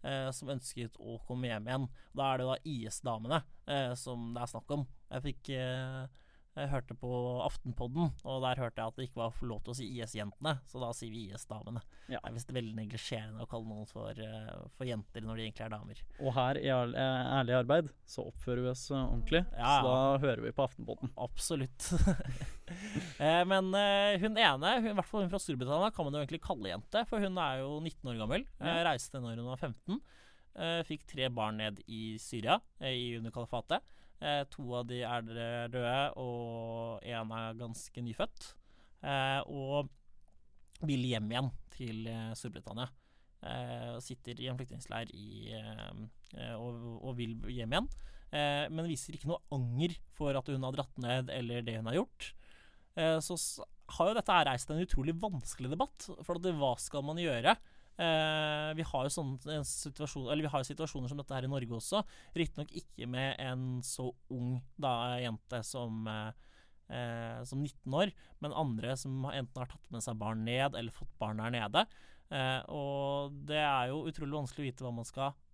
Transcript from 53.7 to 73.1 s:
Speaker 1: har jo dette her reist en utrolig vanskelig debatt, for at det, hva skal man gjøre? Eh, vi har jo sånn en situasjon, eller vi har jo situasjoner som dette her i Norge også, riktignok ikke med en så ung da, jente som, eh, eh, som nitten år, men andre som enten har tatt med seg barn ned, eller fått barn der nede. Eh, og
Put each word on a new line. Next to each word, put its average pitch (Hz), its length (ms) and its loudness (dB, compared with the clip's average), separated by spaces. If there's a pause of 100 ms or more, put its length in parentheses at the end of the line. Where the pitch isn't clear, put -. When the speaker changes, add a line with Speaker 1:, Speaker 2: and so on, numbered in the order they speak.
Speaker 1:
har 170 180 6
jo 220 60 2
dette 208 180 4
her 165 120 10
reist 127 240 0
en 156 140 2
utrolig 165 300 4
vanskelig 165 580 -2
debatt, 196 380 -2 (160)
for 175 100 -2
at 170 60 -4
det, 180 120 4
hva 139 240 4
skal - 240 -4
man 151 140 -2
gjøre? 165 400 6 (420)
Eh, 156 800 2
vi 160 80 0
har 135 220 0
jo 143 60 0
sånn 135 260 -2 (100)
en 151 160 -2
situasjon, 139 640 -4
eller 151 140 4
vi 147 80 0
har 143 120 2
jo - 120 -4
situasjoner 147 320 -2
som 139 100 -4
dette 139 160 -6
her 127 100 -2
i 131 80 0
Norge 120 280 -2
også, 202 240 2 (320)
riktignok 156 400 0
ikke - 320 -8
med 131 320 0
en 127 420 -2
så 127 280 -4 (220)
ung 123 300 0 (160)
da, 123 420 2
jente 117 440 -2
som, 113 440 -2
eh, 110 240 -4 (580)
eh, 117 560 -4
som 131 180 -4
nitten 135 300 -6
år, 180 180 4 (300)
men 147 100 -4
andre 123 460 0
som 131 280 -4
enten 139 380 -4
har 123 40 -6
tatt - 240 -16
med 113 120 -6
seg 113 140 -2
barn 110 260 0
ned, 127 320 2
eller 113 160 -4
fått - 280 -8
barn 107 180 0
der 113 140 0
nede. 120 340 4 (460)
Eh, 131 360 2
og 139 640 0 (140)